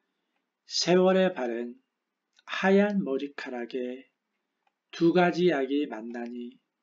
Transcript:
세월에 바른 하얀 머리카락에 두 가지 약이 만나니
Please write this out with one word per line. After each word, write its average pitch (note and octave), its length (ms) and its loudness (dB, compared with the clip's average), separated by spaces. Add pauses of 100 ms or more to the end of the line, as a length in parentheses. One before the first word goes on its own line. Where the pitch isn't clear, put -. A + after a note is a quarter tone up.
(680)
세월에 F#3 680 2
바른 A#2+ 460 -6 (640)
하얀 G3 600 2
머리카락에 C3 1040 -6 (800)
두 E3+ 220 2
가지 F3 380 2
약이 C#3 360 0
만나니 A#2+ 720 -12 (240)